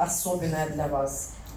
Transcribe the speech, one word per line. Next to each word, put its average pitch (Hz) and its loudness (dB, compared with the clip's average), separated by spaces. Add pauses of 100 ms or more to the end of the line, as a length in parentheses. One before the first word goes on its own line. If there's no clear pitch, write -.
особенное 160 2
для 147 0
вас. 139 -2 (240)